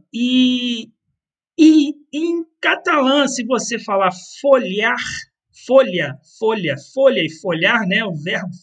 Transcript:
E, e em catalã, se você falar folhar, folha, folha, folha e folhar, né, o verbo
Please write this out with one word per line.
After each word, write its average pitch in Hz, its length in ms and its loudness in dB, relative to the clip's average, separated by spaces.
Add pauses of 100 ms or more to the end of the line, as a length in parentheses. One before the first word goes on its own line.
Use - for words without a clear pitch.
(120)
E, 247 800 -2 (680)
e 311 360 6 (180)
em 330 320 -6 (160)
catalã, 294 680 0
se 240 180 -6
você 233 340 -4
falar 196 320 0 (300)
folhar, 233 580 2 (680)
folha, 190 520 2 (200)
folha, 202 380 -2 (160)
folha 262 280 2
e 160 200 -4
folhar, 190 460 -2
né, 214 180 -2
o 185 100 -6
verbo 180 380 -8 (100)